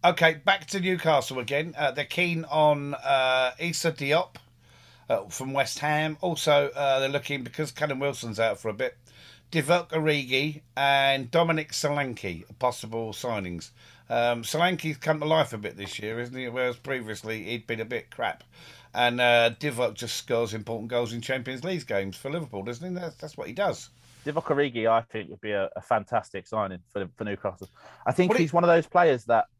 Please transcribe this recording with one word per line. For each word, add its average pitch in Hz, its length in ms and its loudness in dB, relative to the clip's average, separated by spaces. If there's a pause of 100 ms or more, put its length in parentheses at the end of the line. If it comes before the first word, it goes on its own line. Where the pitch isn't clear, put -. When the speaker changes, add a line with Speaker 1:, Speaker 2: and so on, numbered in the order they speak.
Speaker 1:
Okay, 165 300 6
back 196 340 0
to 196 120 -4
Newcastle 156 580 2
again. 139 400 -2
Uh, 147 140 2
they're 143 120 -4
keen 170 420 -2
on, 147 480 2
uh, 131 680 2
Issa 165 320 -2
Diop, 156 440 0 (720)
uh, 104 180 0
from 135 260 -8
West 135 280 0
Ham. 151 400 0
Also, 151 540 2
uh, 139 260 2
they're 135 80 0
looking, 139 360 -4
because 143 280 -6
Callum 143 280 -4
Wilson's 117 400 -4
out 110 180 0
for 113 120 -6
a 104 40 -6
bit, 123 220 -4 (560)
Divock 165 380 2
Origi 147 720 0 (140)
and 139 540 4
Dominic 160 400 2
Solanke 127 800 -4
are 98 40 -18
possible 113 580 -4
signings. 98 580 -6 (400)
Um, 120 320 2
Solanke's 160 540 0
come 151 240 0
to 151 60 -4
life 156 260 2
a 113 60 -8
bit 104 180 -8
this 98 240 -10
year, 110 180 -6
isn't 123 180 -10
he? 127 120 -8
Whereas 123 280 -2
previously 110 680 -8
he'd 113 240 -8
been 113 120 -4
a 110 40 -4
bit 117 260 -8
crap. - 320 -6 (520)
And, 120 260 4
uh, 120 380 8
Divock 123 360 -2
just - 220 -8
scores 117 380 -2
important 113 340 -8
goals 120 240 -2
in 120 80 -8
Champions 131 440 -6
League 170 220 -4
games 98 300 -2
for - 140 -8
Liverpool, 143 320 -6
doesn't 120 260 -8
he? 180 60 -6
That's, 175 220 -8
that's 151 200 -14
what - 120 -8
he 107 40 -10
does. 185 380 -2 (340)
Speaker 2:
Divock 151 200 -2
Origi, 131 440 2
I 113 140 4
think, 107 280 -10
would - 100 -16
be 107 120 -6
a, 101 240 0
a 95 60 -10
fantastic 107 640 -2
signing 98 320 -4 (140)
for, 98 140 -4 (100)
for - 80 -8
Newcastle. 98 440 -6 (380)
I 120 60 2
think 180 180 2
Speaker 1:
Would 226 80 4
it 175 40 4
Speaker 2:
he's 156 100 0
one 170 120 4
of 175 40 6
those 165 180 6
players 156 400 4
that 117 200 4 (140)